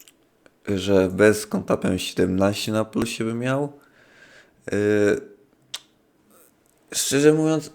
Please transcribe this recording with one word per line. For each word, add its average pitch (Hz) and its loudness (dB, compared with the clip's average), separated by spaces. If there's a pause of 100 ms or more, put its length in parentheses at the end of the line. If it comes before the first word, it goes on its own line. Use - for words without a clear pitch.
(680)
że 95 2
bez 107 2
konta - -2
siedemnaście 95 -2
na 107 -2
plusie - -6
bym 113 -6
miał. 139 -4 (960)
Yy, 104 2 (1700)
szczerze 143 4
mówiąc, 156 0